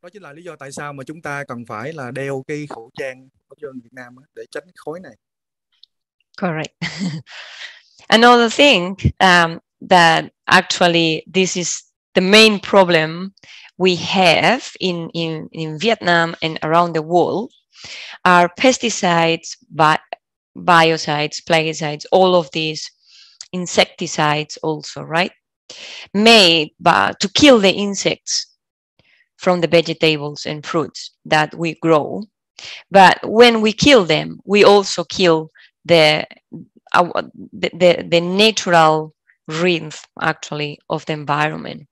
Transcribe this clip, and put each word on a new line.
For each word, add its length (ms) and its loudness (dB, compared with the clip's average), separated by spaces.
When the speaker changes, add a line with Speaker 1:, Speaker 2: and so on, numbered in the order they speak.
Speaker 1:
Đó 80 -20
chính 140 -20
là 100 -20
lý 100 -20
do 120 -16
tại 160 -18
sao 220 -12
mà 100 -14
chúng 180 -16
ta 220 -8
cần 220 -12
phải 280 -12
là 180 -12
đeo 360 -8
cái 220 -10
khẩu 300 -18
trang 300 -12
ở 140 -20
trên 200 -14
Việt 120 -20
Nam 220 -20
á, 80 -20
để 160 -18
tránh 120 -12
khói 240 -14
này. 160 -20
Speaker 2:
Correct. 380 -6
<laughs> 440 -10
Another 400 4
thing, 460 2
um, 400 2
that 420 4
actually 760 0
this 240 -2
is 260 -8
the 60 2
main 380 4
problem 720 0
we 180 2
have 680 0
in, 340 -6
in, 380 -8
in 260 -10
Vietnam 640 -2
and 220 -6
around 300 0
the 80 -4
world 500 -2
are 340 4
pesticides, 1000 0
bi-, 300 2
biocides, 880 0
plaguicides, 680 -4
all 240 4
of 160 0
these 380 -8
insecticides 1120 -4
also, 400 -8
right? 280 -4
Made 640 4
by, 400 2
to 100 -4
kill 300 6
the 120 2
insects 760 -6
from 240 -2
the 60 -2
vegetables 760 -2
and 200 -10
fruits 460 -6
that 300 0
we 200 -6
grow. 480 -2
But 320 6
when 380 4
we 100 0
kill 320 4
them, 420 -4
we 180 4
also 420 4
kill 440 0
the, 400 4
our, 300 0
the, 200 -6
the, 360 2
the 100 2
natural 960 0
rhythm, 440 -4
actually, 580 -6
of 160 -6
the 80 -6
environment. 800 -6